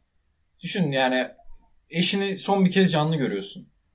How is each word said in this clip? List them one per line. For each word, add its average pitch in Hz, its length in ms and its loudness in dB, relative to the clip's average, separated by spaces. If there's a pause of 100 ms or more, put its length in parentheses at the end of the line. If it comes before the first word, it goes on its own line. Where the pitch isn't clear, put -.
(640)
Düşün 170 300 -2
yani 127 360 2 (640)
eşini 190 460 -2
son 196 280 2
bir 180 60 6
kez 185 220 4
canlı 156 240 0
görüyorsun. 196 520 -6 (260)